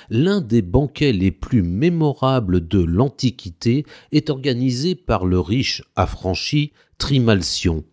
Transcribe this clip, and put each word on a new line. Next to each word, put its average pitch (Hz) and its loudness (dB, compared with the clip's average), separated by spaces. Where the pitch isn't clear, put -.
l'un 175 2
des 113 2
banquets 131 0
les 92 2
plus 107 0
mémorables 127 0
de 101 2
l'Antiquité 117 -2
est 151 0
organisé 131 -2
par 92 -2
le 90 2
riche 98 -2
affranchi 95 -2
Trimalcion. 101 0